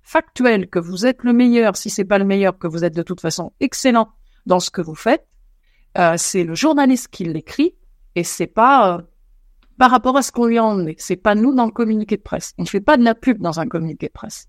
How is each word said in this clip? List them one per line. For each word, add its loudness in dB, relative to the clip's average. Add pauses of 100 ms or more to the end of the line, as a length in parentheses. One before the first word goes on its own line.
factuels, 0
que -4
vous -6
êtes 0
le 2
meilleur, 4
si -10
c'est -4
pas 2
le 0
meilleur, 0
que -10
vous -6
êtes -2
de -4
toute -8
façon -6
excellent 0 (380)
dans 2
ce -4
que -6
vous -8
faites. -2 (680)
Euh, 4
c'est -2
le -4
journaliste 2
qui -10
l'écrit -4 (380)
et -4
c'est -6
pas, 4
euh, -12 (760)
par 6
rapport 2
à 4
ce -8
qu'on 0
lui 2
a 2
emmené. -2
C'est -6
pas 0
nous 2
dans 2
le 0
communiqué -2
de -20
presse. -10
On -6
ne -6
fait -2
pas 4
de 4
la 4
pub -2
dans -4
un -4
communiqué -8
de -14
presse. -18